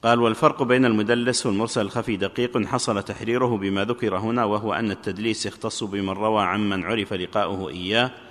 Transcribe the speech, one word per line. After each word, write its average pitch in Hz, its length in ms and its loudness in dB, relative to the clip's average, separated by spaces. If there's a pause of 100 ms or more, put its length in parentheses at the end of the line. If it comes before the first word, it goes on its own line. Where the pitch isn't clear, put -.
قال: 117 160 6
"والفرق 120 420 4
بين 127 220 6
المدلس 120 600 2
والمرسل 110 360 0
الخفي 107 360 -2
دقيق 113 480 -2
حصل 110 380 0
تحريره 117 540 0
بما 98 280 0
ذكر 110 320 -2
هنا، 113 280 0
وهو 104 280 0
أن 101 180 0
التدليس 104 540 -4
يختص - 380 -6
بمن 98 260 -2
روى 104 340 0
عمن 98 400 0
عرف 101 300 -2
لقاؤه 92 560 -2
إياه، 98 420 0 (180)